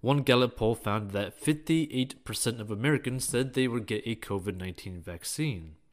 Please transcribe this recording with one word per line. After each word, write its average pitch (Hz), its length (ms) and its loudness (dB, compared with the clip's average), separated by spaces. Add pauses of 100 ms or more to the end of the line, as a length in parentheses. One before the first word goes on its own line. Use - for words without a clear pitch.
One 135 160 4
Gallup 123 360 6
poll 113 200 2
found 104 380 -2
that 101 200 -2
fifty-eight 151 920 0
percent 110 340 -2
of 107 100 -6
Americans 127 540 0
said 127 300 0
they 131 140 4
would 117 180 -2
get 107 200 -2
a 113 100 -2
covid 98 420 -4
nineteen 92 420 -8
vaccine. 87 760 -6 (160)